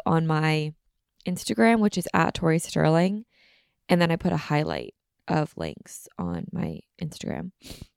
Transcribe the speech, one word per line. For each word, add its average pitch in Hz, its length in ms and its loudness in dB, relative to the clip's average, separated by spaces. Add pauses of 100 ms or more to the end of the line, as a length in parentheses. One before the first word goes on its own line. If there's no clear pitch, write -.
on 160 200 2
my 156 480 0 (540)
Instagram, 220 520 2
which 208 180 2
is 175 160 -4
at 165 200 2
Tori 165 260 2
Sterling, 165 680 2 (640)
and 175 120 4
then 170 80 4
I 165 60 2
put 175 180 -2
a 160 40 0
highlight 147 580 -2 (320)
of 156 300 -2
links - 500 -12 (120)
on 87 320 -6
my 82 280 -6 (220)
Instagram. 165 500 -8 (460)